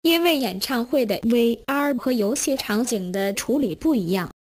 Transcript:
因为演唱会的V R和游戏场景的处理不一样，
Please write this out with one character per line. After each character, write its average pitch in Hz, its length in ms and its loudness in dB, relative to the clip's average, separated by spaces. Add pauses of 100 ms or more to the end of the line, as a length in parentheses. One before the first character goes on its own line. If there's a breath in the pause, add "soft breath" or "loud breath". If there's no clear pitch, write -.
因 330 220 2
为 330 140 4
演 208 220 -4
唱 240 260 -2
会 262 200 0
的 202 180 -2
V 233 420 2
R 285 300 0
和 254 160 -2
游 220 220 0
戏 277 240 -2
场 220 280 0
景 190 260 -4
的 196 220 -2
处 247 260 0
理 196 160 0
不 311 200 0
一 180 160 0
样， 185 200 -2 (140)